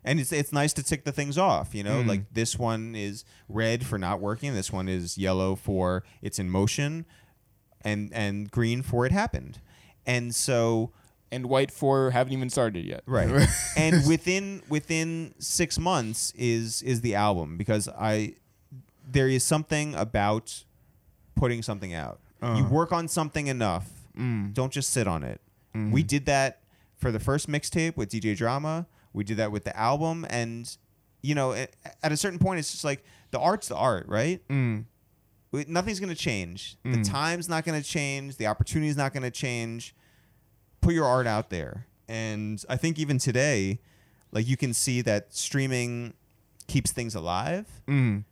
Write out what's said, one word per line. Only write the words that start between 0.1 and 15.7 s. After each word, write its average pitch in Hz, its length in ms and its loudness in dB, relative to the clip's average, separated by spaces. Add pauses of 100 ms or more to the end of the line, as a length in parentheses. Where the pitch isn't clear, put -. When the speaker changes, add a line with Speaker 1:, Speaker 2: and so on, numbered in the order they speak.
Speaker 1:
it's, 131 120 -2
it's 147 220 0
nice 147 200 4
to 143 100 -4
tick 143 200 -2
the 143 80 -2
things 143 260 -2
off, 147 380 2
you 101 80 -4
know? 107 180 0
Speaker 2:
Mm. 120 60 2
Speaker 1:
Like, 101 260 -2
this 113 240 0
one 113 380 -2
is 101 300 -6 (240)
red 113 360 0
for 113 140 -4
not 92 220 0
working. 117 340 -2
This 92 160 -2
one 95 180 -2
is 90 280 -4
yellow 95 380 2
for 92 480 0 (180)
it's 101 180 -6
in 92 100 -2
motion. 143 560 0 (760)
And, 104 320 -2
and 101 380 -2
green 120 300 0
for 123 240 0
it 131 60 2
happened. 175 480 -2 (460)
And 120 300 0
so 113 560 2 (400)
Speaker 3:
And 127 140 -6
white 135 240 2
for 135 420 4
haven't 127 220 2
even 131 160 -2
started 110 360 0
yet. - 200 -8
Speaker 1:
Right. 113 240 2
Speaker 2:
Right. 135 180 8 (160)
Speaker 1:
<laughs> - 140 -2
And 160 300 6
within, 185 600 2
within 160 720 -2
six - 380 0